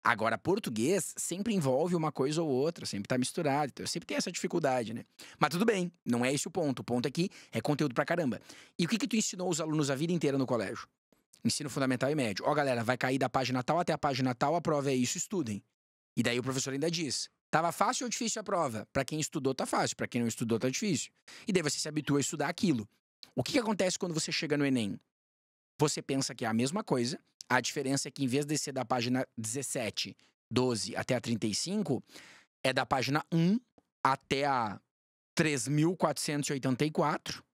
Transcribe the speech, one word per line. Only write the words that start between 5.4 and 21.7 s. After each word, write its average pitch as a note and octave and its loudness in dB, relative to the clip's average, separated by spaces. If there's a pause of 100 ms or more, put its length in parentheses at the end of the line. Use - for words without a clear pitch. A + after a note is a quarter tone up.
tudo F3 2
bem, F#3 2 (140)
não A#2+ 2
é B2+ 4
esse C#3+ 0
o C#4 -8
ponto. D3 0
O A2 -8
ponto B2 0
aqui E3 0 (220)
é A2+ -2
conteúdo D3 0
pra D3 4
caramba. D#3+ 0 (380)
E F3 2
o - -4
que A3+ 0
que A#3 -2
tu A3+ -2
ensinou F#3 0
os D#3+ 0
alunos D#3 2
a C#3 2
vida E3 0
inteira C#3+ 2
no C3 2
colégio? A2+ -2 (560)
Ensino C3+ 0
fundamental C3 0
e D#3 0
médio. A#2 -2
"Ó, D3 4
galera, C3+ 2
vai B2 2
cair C3 2
da C3 0
página B2+ 0
tal D#3 2
até F3 0
a D3+ 0
página C3 0
tal, D3 2
a E3+ 0
prova C#3+ 2
é C3 2
isso, B2 0
estudem." A#2 -4 (540)
E A#2+ 0
daí B2 2
o B2 -4
professor C3 -2
ainda C#3+ -2
diz, D#3+ -4 (220)
"Tava D#3+ 2
fácil A#3+ 0
ou A#3+ -4
difícil A3+ -4
a - -12
prova?" D3 -2
Pra C#3 2
quem D#3 -4
estudou, C3+ 0
tá A#3 -2
fácil. G3 0
Pra A2+ -4
quem A#2+ -2
não A#2 2
estudou, A2+ 0
tá C3 0
difícil. D#3+ -2 (360)
E A3+ -2
daí F3 4
você D3 -2